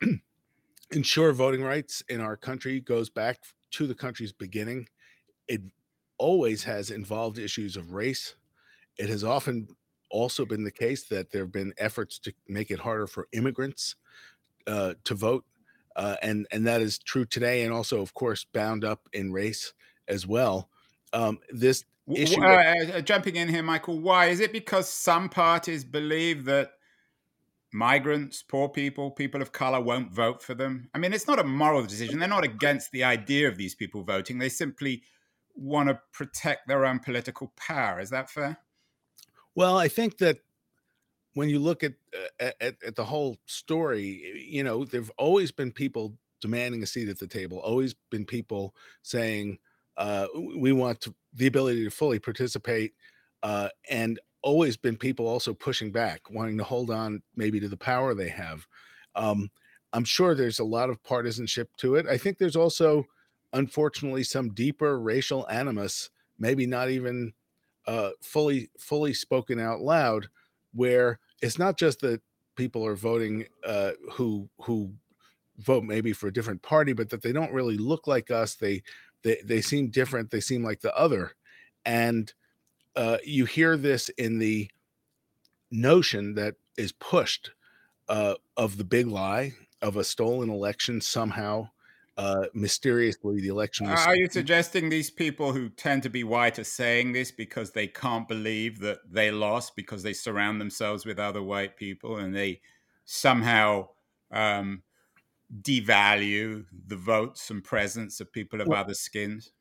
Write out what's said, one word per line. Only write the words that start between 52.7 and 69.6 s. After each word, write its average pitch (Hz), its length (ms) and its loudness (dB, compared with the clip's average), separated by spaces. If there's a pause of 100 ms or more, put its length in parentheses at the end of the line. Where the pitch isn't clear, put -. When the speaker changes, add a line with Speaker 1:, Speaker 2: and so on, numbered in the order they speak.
Speaker 1:
uh, 101 260 -2 (220)
and 113 300 -2 (220)
always 143 340 4
been 113 200 -2
people 131 300 -2
also 120 260 -2
pushing 110 380 -4
back, 101 400 -4
wanting 110 280 -4
to 104 60 -2
hold 123 260 -4
on 110 300 -4 (140)
maybe 107 240 0
to 101 100 -4
the 98 80 -8
power 127 380 0
they 95 140 -2
have. 80 360 -10 (520)
Um, 104 340 0 (420)
I'm 117 120 0
sure 180 320 4
there's 123 240 0
a 113 40 0
lot 117 240 0
of 120 140 -6
partisanship 120 760 -4
to 131 180 4
it. 165 100 4
I 123 100 2
think 196 220 -2
there's 170 160 2
also, 156 520 4 (460)
unfortunately, 135 720 0
some 117 320 -2
deeper 139 460 0
racial 127 480 -2
animus, 110 640 -4 (280)
maybe 127 280 2
not 127 240 0
even, 123 420 -4 (540)
uh, 113 240 0 (100)
fully, 143 580 0
fully 147 360 0
spoken 127 440 0
out 113 220 -2